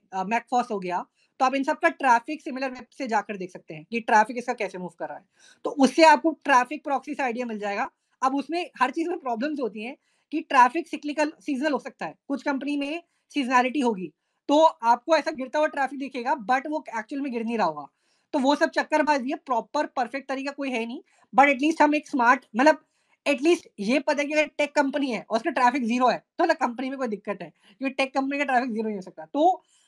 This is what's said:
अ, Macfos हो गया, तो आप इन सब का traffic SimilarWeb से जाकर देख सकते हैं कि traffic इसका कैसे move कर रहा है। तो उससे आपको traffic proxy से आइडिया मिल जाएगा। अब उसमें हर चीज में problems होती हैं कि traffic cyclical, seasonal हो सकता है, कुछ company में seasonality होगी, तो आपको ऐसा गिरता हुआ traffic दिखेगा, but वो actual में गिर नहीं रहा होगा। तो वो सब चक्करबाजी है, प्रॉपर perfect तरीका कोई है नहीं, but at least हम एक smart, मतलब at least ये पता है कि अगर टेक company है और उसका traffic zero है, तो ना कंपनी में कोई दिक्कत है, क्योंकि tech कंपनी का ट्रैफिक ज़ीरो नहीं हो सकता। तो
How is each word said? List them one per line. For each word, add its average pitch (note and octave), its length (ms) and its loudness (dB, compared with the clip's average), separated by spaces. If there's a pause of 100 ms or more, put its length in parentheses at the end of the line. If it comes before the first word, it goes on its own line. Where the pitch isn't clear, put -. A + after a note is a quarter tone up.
(140)
अ, F#3+ 100 -4
Macfos A#3 480 -2
हो G#3 80 -4
गया, F3+ 260 -6 (340)
तो C4 60 4
आप C4 100 2
इन C#4 80 -2
सब D#4 160 -2
का E4+ 100 2
traffic C4+ 540 2
SimilarWeb B3+ 540 -8
से C#4 100 -6
जाकर G#3+ 300 -2
देख F#3 140 -10
सकते - 220 -18
हैं D#3 180 -16
कि A#3 80 -4
traffic A3+ 380 2
इसका B3 160 -4
कैसे G#3 240 -6
move F3+ 220 -10
कर E3 60 -6
रहा D3 120 -12
है। - 60 -20 (400)
तो - 60 -6
उससे C#4 340 4
आपको D#4 280 6
traffic C4+ 520 0
proxy C#4+ 300 -6
से C#4+ 100 -4
आइडिया B3 220 -4
मिल A3 140 -8
जाएगा। G3+ 300 -4 (340)
अब B3+ 120 0
उसमें D#4 440 -6
हर C4 120 2
चीज E4 160 -4
में F4+ 120 -6
problems C4+ 400 -4
होती G#3+ 240 -6
हैं C4 140 -12 (340)
कि D#4 100 -4
traffic C#4 460 2
cyclical, D4 520 -4
seasonal D4 320 -4
हो B3 80 -2
सकता - 260 -12
है, D3+ 100 -12 (120)
कुछ C#4 160 -6
company C#4+ 340 -4
में C#4+ 260 -6 (260)
seasonality B3+ 500 0
होगी, G3+ 340 -2 (340)
तो D4 160 6
आपको D#4 520 4
ऐसा D#4 160 0
गिरता C4 280 -4
हुआ D4+ 80 4
traffic C#4 320 -4
दिखेगा, C4 340 -4
but B3+ 360 0
वो D4+ 160 -4 (140)
actual C4+ 220 -8
में C#4 100 -6
गिर A#3 120 -4
नहीं A#3 140 -4
रहा G3 100 2
होगा। D3 200 -6 (460)
तो D4+ 60 0
वो C4+ 160 4
सब D#4+ 140 2
चक्करबाजी C#4+ 600 0
है, D#4 60 -4
प्रॉपर C4 500 -2
perfect C4+ 440 -6
तरीका C4+ 220 -6
कोई C#4 180 -8
है A#3 160 -4
नहीं, B3+ 160 -12 (340)
but C#4 140 8
at C4+ 100 2
least D#4 220 0
हम D4 140 6
एक D4+ 120 -4
smart, B3 380 2 (100)
मतलब D4 300 4 (420)
at C#4 100 2
least D#4+ 240 2 (180)
ये A3+ 200 0
पता C#4+ 220 0
है D4 60 -4
कि D4 60 -6
अगर D4+ 120 2
टेक C#4+ 300 -4
company C#4 360 0
है G#3 180 -6
और A3+ 80 0
उसका D#4 140 -2
traffic B3 320 2
zero B3 240 2
है, G#3 160 0 (140)
तो E4+ 80 2
ना E4 80 4
कंपनी B3+ 360 -4
में C4+ 100 -10
कोई C4 80 -4
दिक्कत G3+ 340 -8
है, D#3 120 -14 (240)
क्योंकि C4 180 -6
tech C4+ 180 -2
कंपनी C#4 240 -2
का C#4+ 60 -2
ट्रैफिक B3+ 280 0
ज़ीरो A3 120 -4
नहीं G#3+ 120 -4
हो F#3+ 60 -8
सकता। F3+ 240 -16
तो E4 380 2 (240)